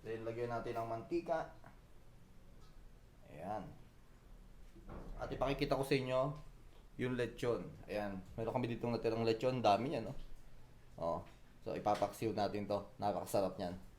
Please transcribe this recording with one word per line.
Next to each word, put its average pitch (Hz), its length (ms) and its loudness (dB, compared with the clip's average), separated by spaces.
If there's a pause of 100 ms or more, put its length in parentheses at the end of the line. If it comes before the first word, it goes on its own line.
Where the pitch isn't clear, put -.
Then 113 240 -4
lagyan 120 240 -2
natin 117 240 -2
ng 113 160 0
mantika. 165 640 0 (1800)
Ayan. 92 320 -4 (1600)
At 123 80 -4
ipakikita 139 480 2
ko 135 80 2
sa 147 80 6
inyo 127 400 4 (640)
yung 127 160 2
lechon. 120 480 2 (240)
Ayan. 101 320 0 (160)
Meron 113 160 0
kami 120 160 2
ditong 117 320 0
natirang 117 240 4
lechon. 117 400 4
Dami 110 320 8
niya, 117 80 0
no? - 160 -4 (800)
Oh. 82 240 2 (400)
So, - 160 -2
ipapaksiw 104 560 2
natin 101 320 2
to. 101 160 2 (160)
Napakasarap 95 640 2
niyan. 90 160 -2 (200)